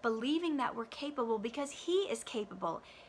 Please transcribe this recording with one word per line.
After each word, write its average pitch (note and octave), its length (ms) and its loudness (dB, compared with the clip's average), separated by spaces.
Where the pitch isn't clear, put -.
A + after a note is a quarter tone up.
believing C#4+ 560 2
that A#3+ 180 0
we're A#3 80 -2
capable, B3 520 0
because A#3+ 360 -4
He F#4 360 2
is A3+ 140 -2
capable, F#3 580 -4